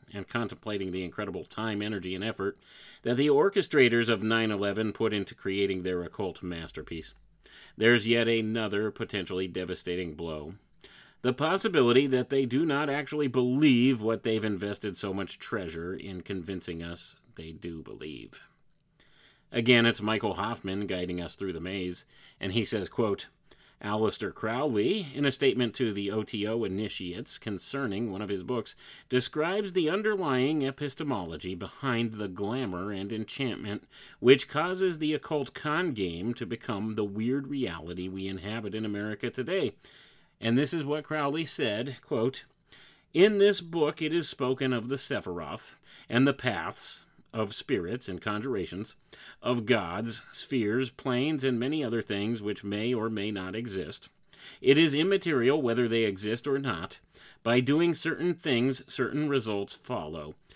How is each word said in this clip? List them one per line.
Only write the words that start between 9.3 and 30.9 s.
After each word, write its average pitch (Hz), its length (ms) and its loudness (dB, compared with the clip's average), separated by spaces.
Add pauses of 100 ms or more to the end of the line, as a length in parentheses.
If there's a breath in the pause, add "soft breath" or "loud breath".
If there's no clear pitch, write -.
devastating 87 640 -4
blow. 78 400 -8 (720 loud breath)
The 123 100 2
possibility 147 760 4
that 127 200 0
they 135 160 2
do 131 220 0
not 147 240 0
actually 147 380 -2
believe 127 760 4
what 110 200 0
they've 110 220 0
invested 104 540 -2
so 95 160 -4
much 98 240 -6
treasure 87 560 -6
in 92 260 -10
convincing 87 640 -6
us 85 340 -12 (200)
they 80 160 -12
do 80 300 -10
believe. 57 600 -14 (1120 soft breath)
Again, 117 340 6
it's 110 160 2
Michael 107 320 0
Hoffman 101 540 -4
guiding 90 320 -2
us 82 160 -8
through 95 160 -4
the 80 80 -6
maze, 90 440 -6 (360 loud breath)
and 98 120 -4
he 110 120 2
says, 98 240 -2
quote, 107 400 -2 (520 soft breath)
"Aleister 104 540 -2
Crowley, 127 800 0
in 143 100 -2
a 139 60 4
statement 123 460 2
to 117 160 0
the 98 180 -2
O 107 140 0
T 104 200 -4
O 113 200 0
initiates 95 720 -6
concerning 110 720 -4
one 98 100 -6
of 104 80 -6
his 98 140 -2
books, 113 320 -4 (340 loud breath)
describes 175 640 0
the 170 160 2
underlying 156 760 2
epistemology 120 920 -4